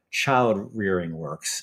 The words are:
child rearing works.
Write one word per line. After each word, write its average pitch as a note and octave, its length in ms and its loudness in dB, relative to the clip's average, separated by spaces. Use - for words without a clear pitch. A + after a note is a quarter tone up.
child B2 640 2
rearing F#2 420 0
works. D2+ 460 -8